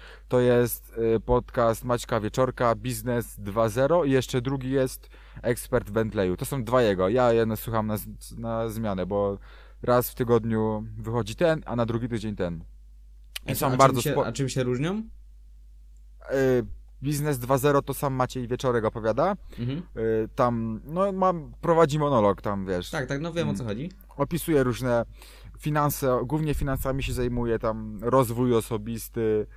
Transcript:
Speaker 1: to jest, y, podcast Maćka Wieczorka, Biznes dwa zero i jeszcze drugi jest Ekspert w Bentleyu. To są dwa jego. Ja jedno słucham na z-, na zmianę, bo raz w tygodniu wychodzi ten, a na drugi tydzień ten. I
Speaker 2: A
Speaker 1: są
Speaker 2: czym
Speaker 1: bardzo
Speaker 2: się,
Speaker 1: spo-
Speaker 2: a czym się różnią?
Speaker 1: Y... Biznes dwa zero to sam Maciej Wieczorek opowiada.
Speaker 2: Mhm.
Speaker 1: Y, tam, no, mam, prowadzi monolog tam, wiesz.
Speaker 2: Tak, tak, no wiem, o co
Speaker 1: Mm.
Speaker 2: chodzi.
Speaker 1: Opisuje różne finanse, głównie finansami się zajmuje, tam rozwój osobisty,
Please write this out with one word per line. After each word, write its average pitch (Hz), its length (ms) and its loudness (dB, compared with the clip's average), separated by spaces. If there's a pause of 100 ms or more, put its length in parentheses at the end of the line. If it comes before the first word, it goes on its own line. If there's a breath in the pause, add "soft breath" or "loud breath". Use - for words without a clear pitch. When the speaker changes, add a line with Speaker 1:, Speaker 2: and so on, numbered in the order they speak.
(280 loud breath)
Speaker 1:
to 127 120 4
jest, 120 520 2 (240)
y, 107 40 0
podcast 120 640 0
Maćka 120 360 -2
Wieczorka, 120 540 0
Biznes 117 680 -4
dwa 101 280 0
zero 139 360 2
i 143 60 0
jeszcze 131 320 2
drugi 131 280 -4
jest 135 380 -2 (340 loud breath)
Ekspert 117 460 -2
w 101 40 -10
Bentleyu. 101 440 0
To 131 80 -6
są 131 200 -4
dwa 123 180 4
jego. 92 260 4
Ja 123 240 4
jedno 113 240 2
słucham 110 300 -2
na 107 100 -2
z-, 107 420 -12
na 117 300 -4
zmianę, 104 380 -4
bo 101 320 0 (440 soft breath)
raz 123 280 2
w - 40 -16
tygodniu 110 680 2 (140)
wychodzi 110 380 -4
ten, 160 300 2
a 113 100 -6
na 117 100 0
drugi 113 220 -2
tydzień 107 280 -4
ten. 87 280 -4 (840)
I - 60 -4
Speaker 2:
A - 20 -4
Speaker 1:
są 143 140 0
Speaker 2:
czym 131 100 2
Speaker 1:
bardzo 131 220 6
Speaker 2:
się, 139 140 0
Speaker 1:
spo- 139 120 2
Speaker 2:
a 120 60 -4
czym 135 160 -2
się 131 140 -2
różnią? 143 400 -2 (1300)
Speaker 1:
Y... 131 360 2 (360)
Biznes 143 360 -2
dwa 123 200 0
zero 143 240 4
to 139 120 -8
sam 135 200 -4
Maciej 127 340 -2
Wieczorek 120 360 0
opowiada. 113 520 0 (220)
Speaker 2:
Mhm. 123 200 -4 (180)
Speaker 1:
Y, 110 380 0
tam, 113 500 0
no, 185 280 -2
mam, 185 480 0
prowadzi 165 380 4
monolog 117 440 4
tam, 98 240 -4
wiesz. 90 240 -2
Speaker 2:
Tak, 143 160 -4
tak, 139 140 -4
no 165 120 -6
wiem, 165 160 -2
o - 60 0
co - 80 -6
Speaker 1:
Mm. 120 40 -6 (100)
Speaker 2:
chodzi. 151 140 -8 (260)
Speaker 1:
Opisuje 143 460 2
różne 120 420 0 (540 loud breath)
finanse, 143 680 0
głównie 147 300 0
finansami 135 480 -2
się 131 100 -4
zajmuje, 120 460 0
tam 110 440 -4
rozwój 120 520 2
osobisty, 110 920 -2 (100)